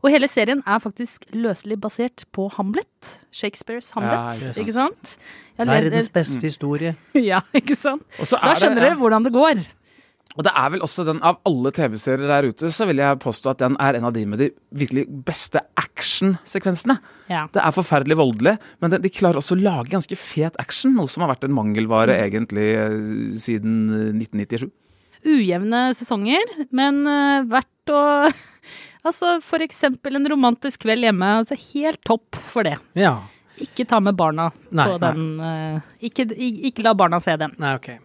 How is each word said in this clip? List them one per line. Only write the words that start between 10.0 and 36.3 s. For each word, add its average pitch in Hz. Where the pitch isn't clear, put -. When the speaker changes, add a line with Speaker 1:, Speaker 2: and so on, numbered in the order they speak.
Speaker 2:
Og 151
det 185
er 135
vel 180
også 170
den, 156
av 170
alle 135
T 151
V-serier 131
der 143
ute, 151
så 208
vil 151
jeg 139
påstå 131
at 131
den 131
er 139
en 117
av 120
de 110
med 104
de 143
virkelig 139
beste -
actionsekvensene. -
Speaker 1:
Ja. 165
Speaker 2:
Det -
er 156
forferdelig 156
voldelig, 131
men 170
det, 175
de 190
klarer 175
også 160
å 185
lage 151
ganske 185
fet -
action, -
noe 165
som 156
har 143
vært -
en 139
mangelvare 110
Speaker 1:
Mm. 110
Speaker 2:
egentlig, 107
eh, 107
siden, 110
eh, 107
nitten 107
nittisju. 113
Speaker 1:
Ujevne 233
sesonger, 247
men, 277
eh, 285
verdt 240
å, 294
<laughs> -
altså, 349
for -
eksempel 277
en 277
romantisk 262
kveld 220
hjemme, 208
altså, 285
helt 294
topp -
for -
det. 147
Speaker 3:
Ja. 165
Speaker 1:
Ikke 254
ta 226
med 202
barna 160
Speaker 3:
Nei, 160
Speaker 1:
på 180
Speaker 3:
nei. 170
Speaker 1:
den, 160
eh, 160
ikke, 254